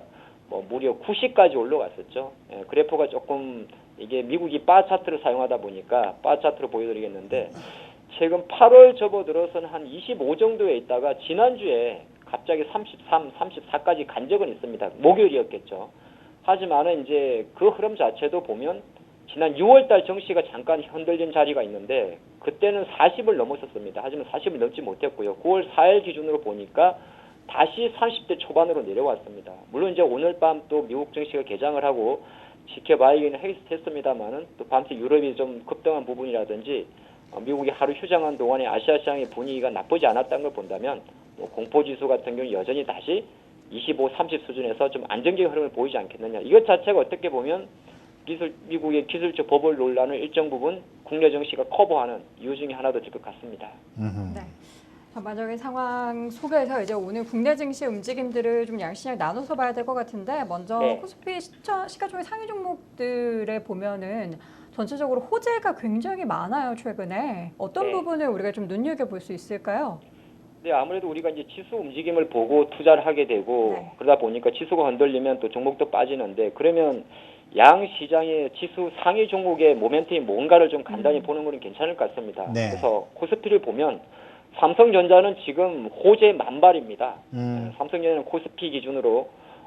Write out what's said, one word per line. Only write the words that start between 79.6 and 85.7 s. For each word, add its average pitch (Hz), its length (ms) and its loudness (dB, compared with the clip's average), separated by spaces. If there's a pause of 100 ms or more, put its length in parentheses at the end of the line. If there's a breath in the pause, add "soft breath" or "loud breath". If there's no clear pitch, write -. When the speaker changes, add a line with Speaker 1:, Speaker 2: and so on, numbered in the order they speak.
Speaker 1:
모멘텀이 156 420 0
뭔가를 151 500 6
좀 143 140 -4
간단히 151 360 0
Speaker 3:
음. - 40 -8
Speaker 1:
보는 151 200 -6
거는 143 160 -6
괜찮을 143 380 -6
것 117 120 -2
같습니다. 101 440 -10
Speaker 2:
네. 113 160 -2
Speaker 1:
그래서 101 460 -2
코스피를 208 440 0
보면 123 400 -2 (600 loud breath)
삼성전자는 185 760 8 (100)
지금 156 400 -2